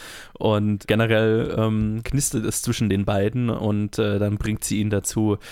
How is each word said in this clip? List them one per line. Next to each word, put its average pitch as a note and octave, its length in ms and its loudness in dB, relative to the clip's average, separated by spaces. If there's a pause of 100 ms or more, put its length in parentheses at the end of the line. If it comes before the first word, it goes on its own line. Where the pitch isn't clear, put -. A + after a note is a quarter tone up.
(340)
Und G#2 520 0
generell, A2 720 2
ähm, A2 460 0
knistert B2+ 400 -2
es - 180 -4
zwischen A#2 260 0
den G2+ 160 2
beiden A2 460 0
und, G#2 480 -2
äh, G#2 220 2
dann G#2 180 0
bringt G#2+ 240 -4
sie G#2 180 -2
ihn G#2 100 0
dazu, G#2 480 0 (140)